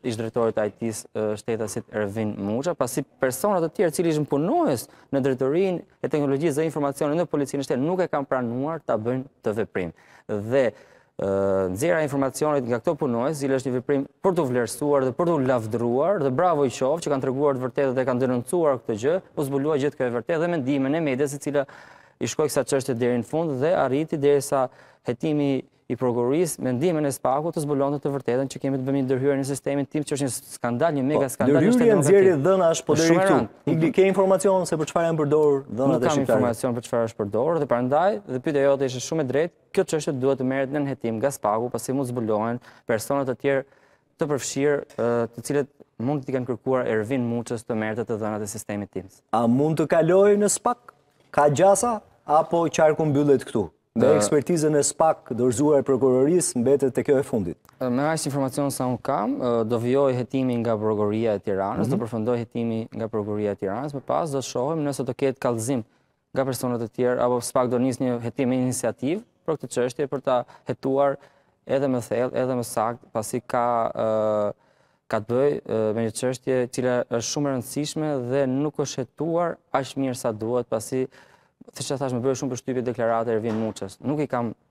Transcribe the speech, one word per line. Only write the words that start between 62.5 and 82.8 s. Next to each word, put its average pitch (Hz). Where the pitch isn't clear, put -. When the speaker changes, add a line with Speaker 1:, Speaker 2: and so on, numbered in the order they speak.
Speaker 1:
nga 110
prokuroria 104
e 101
Tiranës, 117
më 135
pas 147
do 139
shohim 147
nëse 139
do 123
ketë 135
kallëzim 120
nga 135
personat 123
e 110
tjerë, 123
apo 123
spak 127
do 120
nis 127
një 123
hetim 120
me 131
iniciativë 127
për 156
këtë 131
çështje, 127
për 135
ta 123
hetuar 135
edhe 135
më 127
thellë, 123
edhe 127
më 120
saktë, 120
pasi 117
ka, 117
ë, 107
ka 113
të 107
bëjë, 135
ë, 110
me 113
një 107
çështje 127
e 120
cila 123
është 117
shumë 147
e 135
rëndësishme 147
dhe 139
nuk 139
është 139
hetuar 165
aq 135
mirë 135
sa 123
duhet, 117
pasi, 127
siç -
e 135
thash, 131
më 117
bëri 135
shumë 131
përshtypje 127